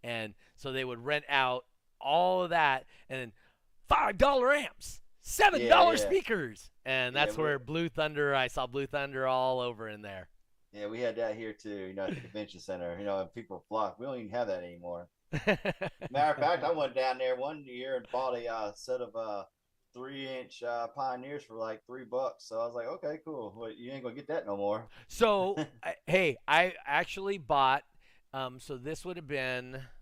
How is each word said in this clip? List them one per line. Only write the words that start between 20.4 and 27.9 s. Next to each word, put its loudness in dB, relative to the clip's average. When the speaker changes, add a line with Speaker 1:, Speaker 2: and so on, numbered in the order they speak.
Speaker 2:
uh, -2
Pioneers -6
for, -18
like, -6
three -12
bucks. -4
So -6
I 0
was -8
like, -4
"Okay, -6
cool. -8
Well, -8
you -12
ain't -10
gonna -6
get -14
that -2
no -2
more." 0
Speaker 1:
So, 2
Speaker 2:
<laughs> -8
Speaker 1:
I, -6
hey, 4
I 6
actually -2
bought, 4